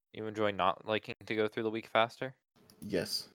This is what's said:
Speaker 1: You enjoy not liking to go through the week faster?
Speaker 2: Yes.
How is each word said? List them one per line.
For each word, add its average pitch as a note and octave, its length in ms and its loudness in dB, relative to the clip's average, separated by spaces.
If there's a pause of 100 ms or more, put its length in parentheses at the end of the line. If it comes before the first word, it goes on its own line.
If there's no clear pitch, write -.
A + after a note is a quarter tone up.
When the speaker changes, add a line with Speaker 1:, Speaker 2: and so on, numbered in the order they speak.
(120)
Speaker 1:
You A2 140 -10
enjoy G#2+ 260 0
not F#2 340 2
liking G#2+ 280 -2 (100)
to A2+ 100 -4
go G#2+ 140 2
through A#2 160 -4
the A2 60 0
week A2 180 -4
faster? A#2+ 460 2 (480)
Speaker 2:
Yes. - 520 -4